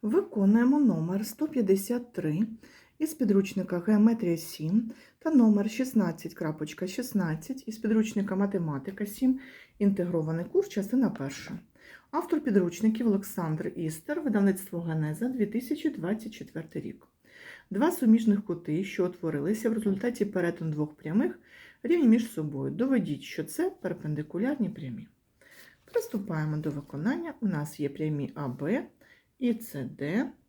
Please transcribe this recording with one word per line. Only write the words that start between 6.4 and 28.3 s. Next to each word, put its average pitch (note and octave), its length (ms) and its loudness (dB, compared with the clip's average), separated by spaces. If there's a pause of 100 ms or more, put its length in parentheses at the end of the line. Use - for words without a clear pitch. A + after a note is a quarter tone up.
шістнадцять F#3 800 -4
із A3 100 -10
підручника G#3+ 580 0
Математика F#3+ 720 -2
сім, C4 340 0 (400)
інтегрований F3 680 2
курс, G4 240 2
частина G#3+ 400 2
перша. - 500 -8 (520)
Автор D#4+ 300 0
підручників A3 680 2
Олександр E3+ 680 -2
Істер, E3 460 -6
видавництво G3 600 0
Генеза, D#3+ 480 -2
дві B3+ 160 0
тисячі B3+ 440 -4
двадцять G#3+ 440 -4
четвертий - 480 -10
рік. - 260 -14 (600)
Два C4+ 220 2
суміжних A3+ 540 4
кути, E3+ 380 -2
що F#3+ 220 -2
утворилися F3 640 -2
в A3 40 0
результаті G#3+ 520 0
перетину E3+ 460 -2
двох D3+ 240 -4
прямих, G#3 440 -2 (440)
рівні D#4 240 4
між A3+ 240 4
собою. C#3+ 400 -4
Доведіть, F3+ 520 0
що - 200 -8
це F4+ 260 -2
перпендикулярні F3+ 1000 -4
прямі. B2 380 -10 (760)
Приступаємо D#3 720 -2
до D3+ 140 -4
виконання. A3 720 -4
У A3 60 0
нас D3+ 320 -4
є C#3+ 100 0
прямі D3 460 -4